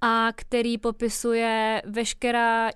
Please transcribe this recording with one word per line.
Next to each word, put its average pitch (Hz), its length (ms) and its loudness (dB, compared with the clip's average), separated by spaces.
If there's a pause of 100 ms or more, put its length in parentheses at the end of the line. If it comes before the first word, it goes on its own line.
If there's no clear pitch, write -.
a 226 340 2
který 233 420 -2
popisuje 226 1080 0
veškerá 226 920 0